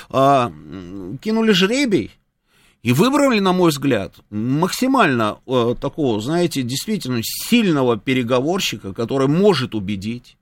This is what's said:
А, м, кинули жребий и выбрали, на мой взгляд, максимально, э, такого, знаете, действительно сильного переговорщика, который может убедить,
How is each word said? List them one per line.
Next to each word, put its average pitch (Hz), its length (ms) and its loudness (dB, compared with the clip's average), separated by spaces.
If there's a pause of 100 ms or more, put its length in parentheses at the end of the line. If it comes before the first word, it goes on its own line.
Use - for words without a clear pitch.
А, 135 400 4
м, 87 680 -12
кинули 220 340 0
жребий 196 600 0 (720)
и 120 100 2
выбрали, 254 460 4
на 190 140 2
мой 180 160 4
взгляд, 135 460 -2 (160)
максимально, 135 1120 0
э, 123 340 0
такого, 135 400 -2
знаете, 151 440 -2
действительно 131 580 -4
сильного 151 720 0
переговорщика, 127 1000 -2
который 131 340 -2
может 151 480 2
убедить, 107 680 -8